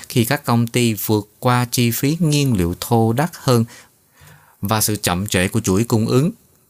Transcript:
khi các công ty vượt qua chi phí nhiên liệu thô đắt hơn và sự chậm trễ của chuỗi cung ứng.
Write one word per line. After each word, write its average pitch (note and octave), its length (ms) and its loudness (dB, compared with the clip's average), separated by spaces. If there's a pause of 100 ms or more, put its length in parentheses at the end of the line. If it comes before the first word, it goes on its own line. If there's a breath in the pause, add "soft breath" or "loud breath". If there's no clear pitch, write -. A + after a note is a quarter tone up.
khi - 160 2
các C#3+ 200 -4
công A#2 220 2
ty A#2+ 260 0
vượt G#2 360 -2 (100)
qua B2 320 0
chi A#2+ 200 2
phí C#3 280 -2
nhiên D3 380 2
liệu F2 220 0
thô A2+ 340 2
đắt C#3+ 200 -2
hơn A#2 320 2 (960 loud breath)
và G#2+ 200 -2
sự G#2+ 140 -2
chậm F#2 320 -2
trễ F#2 200 0
của A2+ 120 -4
chuỗi G2+ 240 0
cung A2+ 240 0
ứng. C3+ 240 2 (380)